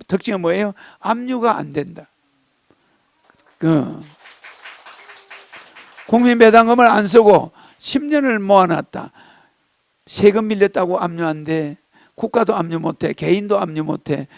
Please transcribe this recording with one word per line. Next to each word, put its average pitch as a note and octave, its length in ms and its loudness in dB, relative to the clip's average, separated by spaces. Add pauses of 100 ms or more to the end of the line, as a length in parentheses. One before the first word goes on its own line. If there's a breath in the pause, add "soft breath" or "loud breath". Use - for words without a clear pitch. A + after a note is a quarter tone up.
특징은 F#3+ 320 -4
뭐예요? F#3+ 340 -2 (260 loud breath)
압류가 A#3 560 -4
안 D3+ 160 -10
된다. D3 360 -10 (1500)
그 D#3+ 440 -2 (2000)
국민 A#3+ 320 2
배당금을 A#3 480 6
안 G#3+ 200 2
쓰고 G3 440 4 (280 soft breath)
십 - 260 -6
년을 C#4 340 0
모아놨다. F#3 760 0 (920 soft breath)
세금 G#3 420 2
밀렸다고 F#3+ 500 -2
압류 E3+ 280 -6
안 D#3 160 -6
돼. D3+ 340 -6 (380 soft breath)
국가도 A3 420 -2
압류 E3 240 -6
못 D#3+ 240 -8
해. D#3 80 -2
개인도 G3+ 480 -2
압류 D#3 240 -6
못 - 260 -8
해. C#3 160 -6 (120)